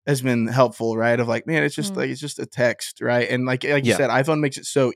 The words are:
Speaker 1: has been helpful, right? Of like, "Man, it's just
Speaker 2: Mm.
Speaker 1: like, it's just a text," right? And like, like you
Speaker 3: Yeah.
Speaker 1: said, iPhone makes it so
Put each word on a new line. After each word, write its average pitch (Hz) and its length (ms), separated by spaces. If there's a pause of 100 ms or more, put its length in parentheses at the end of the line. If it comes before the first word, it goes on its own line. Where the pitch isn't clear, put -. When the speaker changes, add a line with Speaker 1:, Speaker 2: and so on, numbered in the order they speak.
Speaker 1:
has 139 140
been 120 260
helpful, 117 480
right? 117 240
Of 120 80
like, 117 200
"Man, 151 160
it's 147 120
just 156 180
Speaker 2:
Mm. - 40
Speaker 1:
like, 131 140
it's 135 100
just 147 180
a 135 60
text," - 560
right? 123 260
And 127 200
like, 127 160
like 139 220
you 120 40
Speaker 3:
Yeah. 98 80
Speaker 1:
said, 127 140
iPhone 139 280
makes 147 200
it - 80
so 131 280